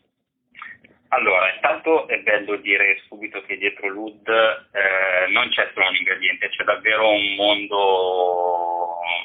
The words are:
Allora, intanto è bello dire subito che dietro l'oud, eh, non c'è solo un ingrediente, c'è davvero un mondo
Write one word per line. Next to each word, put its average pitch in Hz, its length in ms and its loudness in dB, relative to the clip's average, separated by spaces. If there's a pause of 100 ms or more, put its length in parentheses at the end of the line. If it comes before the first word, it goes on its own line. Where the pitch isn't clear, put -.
(1080)
Allora, 95 460 2
intanto - 540 0
è 110 140 -2
bello 104 340 0
dire 98 500 2
subito 104 360 -12
che 98 140 -8
dietro 98 320 -4
l'oud, 104 400 -10
eh, 95 1000 2
non 117 200 0
c'è 107 220 -2
solo 95 160 0
un 92 60 -4
ingrediente, 95 540 -2
c'è - 160 -6
davvero 107 440 2
un 101 280 2
mondo 92 1600 0 (260)